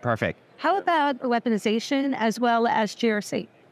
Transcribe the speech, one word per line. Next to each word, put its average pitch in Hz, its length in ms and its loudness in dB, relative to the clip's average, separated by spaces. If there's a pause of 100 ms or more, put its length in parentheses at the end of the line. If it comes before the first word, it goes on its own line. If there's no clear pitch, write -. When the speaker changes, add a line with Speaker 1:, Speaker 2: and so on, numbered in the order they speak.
Speaker 1:
Perfect. 113 380 -2 (160)
Speaker 2:
How 339 220 0
about 311 420 0
weaponization 240 960 0
as 220 220 0
well 233 260 2
as 214 300 0
G 233 160 2
R 208 80 0
C? - 300 -6 (220)